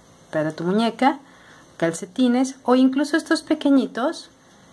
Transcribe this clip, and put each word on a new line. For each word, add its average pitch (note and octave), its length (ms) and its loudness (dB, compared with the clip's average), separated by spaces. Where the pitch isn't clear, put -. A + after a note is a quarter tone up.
para D#3 200 -2
tu D#3+ 120 -10
muñeca, A3+ 540 0
calcetines A#3+ 840 -2
o B3 140 2
incluso C4 420 2
estos D#4 240 -2
pequeñitos C#4+ 880 -2